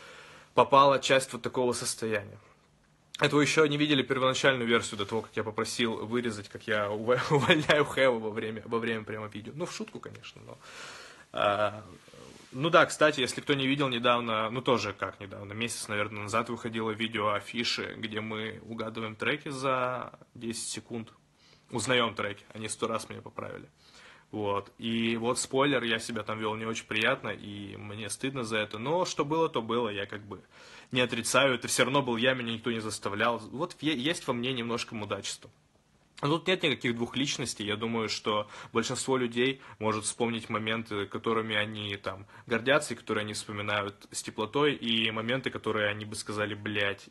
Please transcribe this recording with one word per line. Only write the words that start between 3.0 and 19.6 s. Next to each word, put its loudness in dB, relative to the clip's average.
Это 4
вы 8
ещё 6
не 0
видели 4
первоначальную 2
версию 2
до -2
того, -2
как -12
я 2
попросил -2
вырезать, -2
как -14
я 2
ув-, 2
<laughs> -
увольняю 6
Хэва 4
во -4
время, -4
во 0
время -2
прямо -8
видео. -12
Ну, -6
в -8
шутку, -10
конечно, -16
но, -16
а, 2
ну 0
да, 10
кстати, 4
если -2
кто 2
не 0
видел 2
недавно, 2
ну -4
тоже 2
как -8
недавно, -12
месяц, -6
наверное, -2
назад -2
выходило -4
видео 0
афиши, -2
где -6
мы -6
угадываем -6
треки -2
за -2